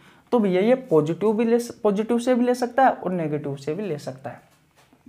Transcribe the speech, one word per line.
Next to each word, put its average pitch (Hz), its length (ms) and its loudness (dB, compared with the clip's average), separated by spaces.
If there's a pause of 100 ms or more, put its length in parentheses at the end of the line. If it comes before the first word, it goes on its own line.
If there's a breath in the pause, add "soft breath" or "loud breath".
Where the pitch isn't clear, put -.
(320 soft breath)
तो 247 60 4
भैया 190 220 2
ये 226 140 4
पॉजिटिव 170 580 2
भी 220 120 0
ले 233 160 2
स-, - 200 -10
पॉजिटिव 214 380 0
से 247 160 0
भी 240 100 2
ले 247 100 2
सकता 247 300 0
है 226 80 6
और - 200 -6
नेगेटिव 147 440 -4
से 151 180 -6
भी 196 80 -8
ले 165 160 -6
सकता 135 320 -12
है। - 100 -16 (680)